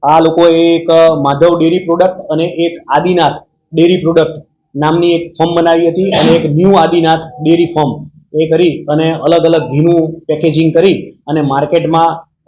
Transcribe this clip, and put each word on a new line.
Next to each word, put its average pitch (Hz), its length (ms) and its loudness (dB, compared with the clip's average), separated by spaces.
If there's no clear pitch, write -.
આ 156 180 4
લોકોએ 165 560 4
એક, 165 140 -4
અ, 165 240 4
માધવ 147 440 0
ડેરી 165 200 0
પ્રોડક્ટ 180 420 -2
અને 156 240 -4
એક 170 340 -6
આદિનાથ 165 440 0
ડેરી 175 240 2
પ્રોડક્ટ 165 500 -2
નામની 170 380 0
એક 170 240 -6
ફર્મ 170 160 -2
બનાવી 170 340 2
હતી 185 220 -2
અને 160 260 2
એક 160 140 -2
ન્યૂ 180 240 2
આદિનાથ 165 460 2
ડેરી 165 240 2
ફર્મ - 400 -4
એ 160 80 -2
કરી 160 400 0
અને 160 240 0
અલગ 165 320 0
અલગ 165 260 0
ઘીનું 160 500 0
પેકેજિંગ 156 540 -2
કરી 165 360 0
અને 151 140 -4
માર્કેટમાં 156 680 0